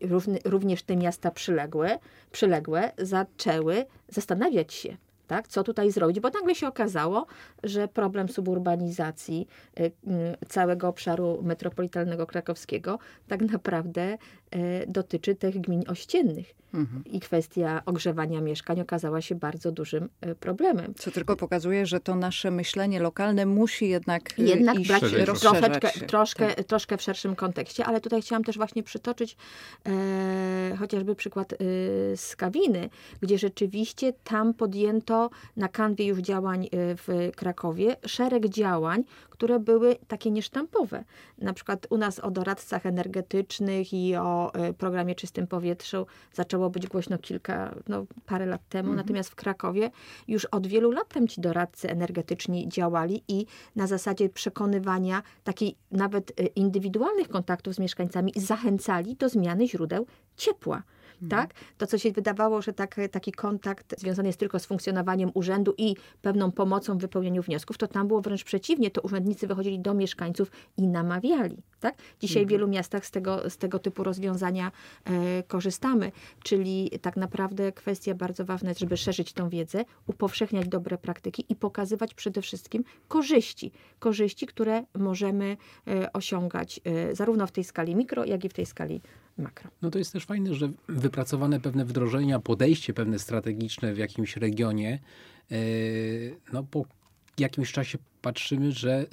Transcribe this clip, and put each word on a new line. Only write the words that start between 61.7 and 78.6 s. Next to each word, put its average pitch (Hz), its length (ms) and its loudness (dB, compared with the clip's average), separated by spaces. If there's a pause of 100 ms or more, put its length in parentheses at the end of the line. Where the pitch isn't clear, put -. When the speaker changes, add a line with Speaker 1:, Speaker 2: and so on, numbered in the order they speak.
Speaker 1:
To, 208 80 -2
co 214 120 2
się 214 140 2
wydawało, 214 500 2
że 214 100 -4
tak, 196 240 -6 (140)
taki 190 220 -6
kontakt - 680 -4
związany 190 280 0
jest 180 100 -2
tylko 196 200 0
z - 80 -8
funkcjonowaniem 185 680 0
urzędu 190 440 2
i 214 180 2 (260)
pewną 196 300 2
pomocą 196 460 0
w - 20 -4
wypełnianiu 185 420 0
wniosków, 160 360 -6
to 214 100 -2
tam 202 200 0
było 214 120 2
wręcz 202 240 -4
przeciwnie, 220 460 0
to - 100 -4
urzędnicy 196 460 -2
wychodzili 190 320 -2
do 202 160 0
mieszkańców 190 560 0 (260)
i 190 120 0
namawiali. 180 680 2 (240)
Tak? 247 140 -2 (260)
Dzisiaj 202 220 2
Speaker 2:
Mhm. 196 60 2
Speaker 1:
w - 20 -2
wielu 202 180 4
miastach 196 380 -2
z - 40 -16
tego, 190 400 -2
z - 60 -8
tego 185 220 -2
typu 190 260 -4
rozwiązania, 185 680 -2 (320)
e, 180 380 0
korzystamy, 202 720 0 (320)
czyli 190 460 0 (120)
tak 180 140 -4
naprawdę 196 560 -2
kwestia 196 420 -4
bardzo 180 300 -4
ważna 185 240 -4